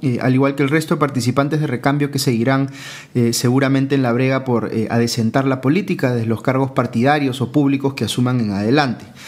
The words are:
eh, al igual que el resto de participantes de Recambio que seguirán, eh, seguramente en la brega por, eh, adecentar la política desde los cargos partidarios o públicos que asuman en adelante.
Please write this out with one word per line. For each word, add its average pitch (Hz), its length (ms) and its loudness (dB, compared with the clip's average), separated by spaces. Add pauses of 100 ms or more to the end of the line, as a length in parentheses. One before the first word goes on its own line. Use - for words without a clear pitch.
eh, 123 200 0
al 127 120 2
igual 135 220 2
que 143 80 0
el 135 60 2
resto 156 260 0
de 151 40 -4
participantes 139 640 0
de 151 60 -2
Recambio 143 440 0
que 135 80 -2
seguirán, 135 520 0 (440)
eh, 117 160 2
seguramente 135 640 2
en 135 60 2
la 123 100 2
brega 131 320 0
por, 113 300 0
eh, 110 160 -2
adecentar 117 580 0
la 131 140 -2
política 151 520 0
desde 113 140 -2
los 113 140 -2
cargos 131 300 0
partidarios 131 680 0
o 123 140 -2
públicos 139 400 2
que 123 100 -4
asuman 123 380 0
en 104 100 -2
adelante. 113 540 0 (220)